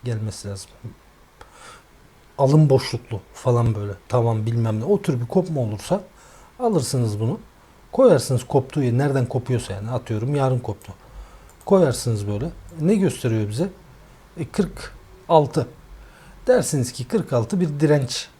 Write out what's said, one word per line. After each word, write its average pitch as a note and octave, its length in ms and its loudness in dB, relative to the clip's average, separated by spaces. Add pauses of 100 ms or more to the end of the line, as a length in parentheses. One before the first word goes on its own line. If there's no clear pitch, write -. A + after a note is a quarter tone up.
gelmesi A2 440 -6
lazım. G2 220 -12 (1700)
Alım C#3+ 320 6
boşluklu B2 500 0 (140)
falan A#2+ 400 2
böyle. G#2 180 -6 (160)
Tamam A#2 380 0
bilmem A2+ 340 0
ne. A2+ 40 -6
O G3+ 180 0
tür C3 180 -2
bir A#2+ 60 -6
kopma E3+ 340 0
olursa A2+ 400 -4 (580)
alırsınız B2+ 600 0
bunu. B2 180 -2 (540)
Koyarsınız C#3+ 520 4
koptuğu C#3+ 380 0
yer, A#2+ 100 2
nereden C3+ 340 2
kopuyorsa B2 460 -4
yani G#2 180 -8
atıyorum A#2+ 440 -4
yarın C3 240 2
koptu. G2+ 340 -10 (720)
Koyarsınız A#2+ 640 2
böyle. G#2+ 220 -4 (300)
Ne E3+ 140 2
gösteriyor A#2+ 540 0
bize? C3+ 200 -4 (680)
E, D#3+ 120 -8
kırk - 460 -4 (340)
altı. D#3 380 4 (800)
Dersiniz D#3 460 2
ki B2+ 160 -10
kırk G#3+ 240 -2
altı B2 280 0
bir D3 200 -2
direnç. D3 480 2 (120)